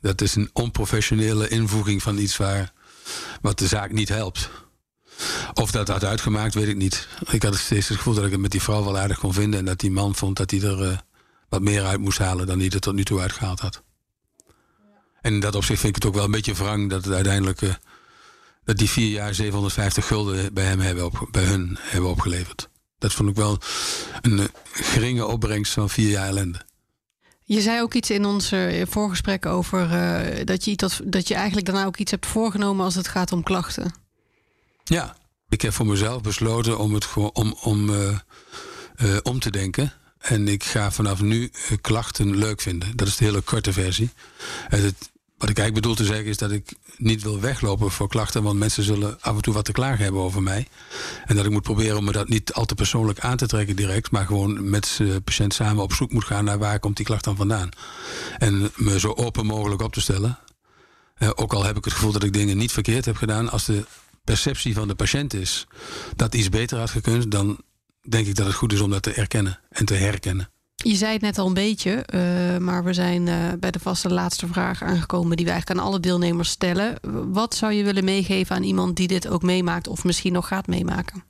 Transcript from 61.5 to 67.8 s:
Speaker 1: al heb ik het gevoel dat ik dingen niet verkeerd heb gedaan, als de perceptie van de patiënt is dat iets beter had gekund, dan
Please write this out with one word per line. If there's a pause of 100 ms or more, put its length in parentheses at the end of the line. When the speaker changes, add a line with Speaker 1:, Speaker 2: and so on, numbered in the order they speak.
Speaker 1:
al
heb
ik
het
gevoel
dat
ik
dingen
niet
verkeerd
heb
gedaan,
als
de (400)
perceptie
van
de
patiënt
is (500)
dat
iets
beter
had
gekund,
dan (500)